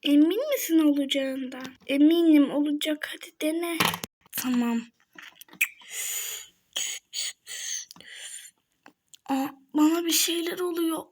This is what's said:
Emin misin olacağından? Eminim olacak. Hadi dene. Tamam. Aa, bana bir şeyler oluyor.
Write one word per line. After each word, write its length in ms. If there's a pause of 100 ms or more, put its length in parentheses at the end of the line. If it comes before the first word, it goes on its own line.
Emin 460
misin 300
olacağından? 840 (220)
Eminim 640
olacak. 600
Hadi 300
dene. 360 (540)
Tamam. 500 (4000)
Aa, 180 (260)
bana 320
bir 60
şeyler 480
oluyor. 520